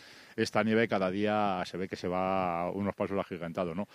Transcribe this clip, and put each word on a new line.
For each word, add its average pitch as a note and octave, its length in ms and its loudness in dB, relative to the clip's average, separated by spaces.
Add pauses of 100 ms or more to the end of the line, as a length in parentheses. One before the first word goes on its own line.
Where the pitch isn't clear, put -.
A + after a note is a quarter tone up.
(380)
esta A2 260 2
nieve A2 240 4
cada F#2+ 240 2
día G#2 540 2
se - 100 -10
ve F2+ 140 -4
que - 80 -6
se F#2 100 -6
va F2+ 640 0
unos G2 240 -2
pasos G2 240 -2
agigantado, E2+ 560 -4
¿no? G2+ 180 -4